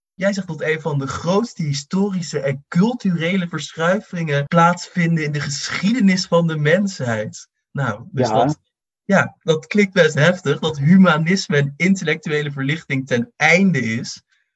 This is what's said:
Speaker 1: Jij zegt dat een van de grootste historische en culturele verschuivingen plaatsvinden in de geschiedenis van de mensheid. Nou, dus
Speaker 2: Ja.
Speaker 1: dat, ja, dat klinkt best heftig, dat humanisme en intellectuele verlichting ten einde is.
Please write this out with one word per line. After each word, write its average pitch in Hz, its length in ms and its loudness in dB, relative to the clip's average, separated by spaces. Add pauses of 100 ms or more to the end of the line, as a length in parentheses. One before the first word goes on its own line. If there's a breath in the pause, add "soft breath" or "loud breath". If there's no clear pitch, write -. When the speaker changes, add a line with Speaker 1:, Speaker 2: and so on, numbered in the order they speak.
(140)
Speaker 1:
Jij 190 180 -2
zegt 190 140 -6
dat 151 160 -10
een 156 180 -2
van 151 180 -4
de 135 80 -4
grootste 185 560 -2
historische 175 800 -4
en 139 280 -4
culturele 180 800 0
verschuivingen 160 1000 -4
plaatsvinden 170 800 2
in 147 80 -4
de 147 80 -4
geschiedenis 185 840 0
van 170 200 2
de 160 100 -2
mensheid. 147 920 -2 (220)
Nou, 123 400 -6
dus 131 180 0
Speaker 2:
Ja. 110 160 2
Speaker 1:
dat, 147 140 -2 (460)
ja, 165 380 0
dat 156 240 -2
klinkt 202 260 0
best 156 220 4
heftig, 151 440 2
dat 147 200 -4
humanisme 170 760 4
en 143 200 0
intellectuele 151 760 -2
verlichting 135 540 -4
ten 120 300 -4
einde 165 440 4
is. 113 420 -6 (340)